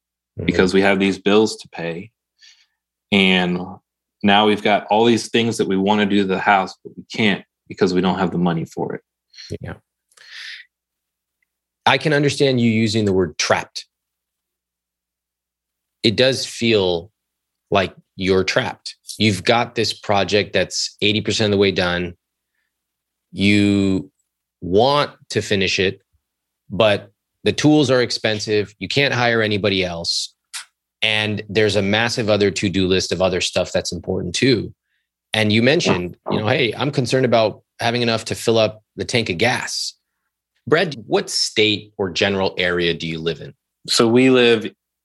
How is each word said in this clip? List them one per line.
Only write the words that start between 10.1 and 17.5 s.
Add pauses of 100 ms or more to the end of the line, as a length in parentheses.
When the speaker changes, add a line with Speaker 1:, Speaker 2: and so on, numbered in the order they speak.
Speaker 1:
I
can
understand
you
using
the
word
trapped. (2250)
It
does
feel (580)